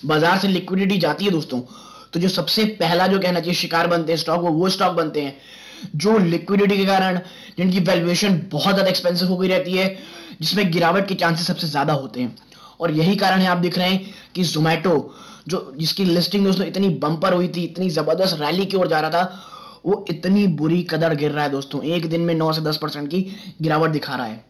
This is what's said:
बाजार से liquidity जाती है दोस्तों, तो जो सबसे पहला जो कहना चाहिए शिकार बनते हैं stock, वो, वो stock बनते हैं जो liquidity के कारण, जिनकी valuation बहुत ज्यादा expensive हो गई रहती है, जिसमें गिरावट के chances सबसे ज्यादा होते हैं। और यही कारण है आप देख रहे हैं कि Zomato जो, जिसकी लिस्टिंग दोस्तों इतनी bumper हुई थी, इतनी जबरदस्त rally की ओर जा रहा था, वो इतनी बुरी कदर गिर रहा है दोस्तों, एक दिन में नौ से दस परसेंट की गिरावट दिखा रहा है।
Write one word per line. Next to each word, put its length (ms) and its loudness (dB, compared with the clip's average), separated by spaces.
बाजार 340 4
से 80 0
liquidity 520 0
जाती 260 0
है 60 4
दोस्तों, 300 -2
तो 60 -2
जो 100 2
सबसे 340 0
पहला 280 2
जो 120 2
कहना 200 0
चाहिए 140 -2
शिकार 340 0
बनते 240 0
हैं 80 2
stock, 220 0
वो, 80 0
वो 200 2
stock 240 0
बनते 280 0
हैं 140 -6
जो 220 4
liquidity 600 2
के 80 2
कारण, 340 2
जिनकी 220 2
valuation 600 2
बहुत 240 0
ज्यादा 140 2
expensive 380 0
हो 100 0
गई 100 0
रहती 260 0
है, 240 0
जिसमें 300 0
गिरावट 360 2
के 80 -2
chances 320 0
सबसे 200 -4
ज्यादा 260 0
होते 280 -4
हैं। 140 -4
और 120 0
यही 240 2
कारण 260 2
है 60 4
आप 100 2
देख 200 0
रहे 120 0
हैं 240 -2
कि 100 0
Zomato 520 2
जो, 300 -6
जिसकी 280 -2
लिस्टिंग 400 2
दोस्तों 220 2
इतनी 220 0
bumper 440 0
हुई 140 2
थी, 160 -4
इतनी 260 -4
जबरदस्त 520 0
rally 240 0
की 120 -2
ओर 100 2
जा 120 2
रहा 120 -2
था, 760 -4
वो 240 0
इतनी 380 2
बुरी 420 2
कदर 260 0
गिर 160 0
रहा 120 -2
है 80 0
दोस्तों, 320 -4
एक 260 -2
दिन 120 0
में 140 0
नौ 180 0
से 80 -4
दस 160 -2
परसेंट 320 -8
की 160 -2
गिरावट 280 2
दिखा 260 -4
रहा 100 -4
है। 240 -10